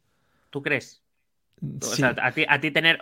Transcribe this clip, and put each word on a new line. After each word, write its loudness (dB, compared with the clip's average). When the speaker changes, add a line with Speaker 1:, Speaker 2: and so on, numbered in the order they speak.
Speaker 1:
¿Tú -8
crees? -4
O -8
Speaker 2:
Sí. -4
Speaker 1:
sea, 2
a 0
ti, 0
a 4
ti -2
tener 4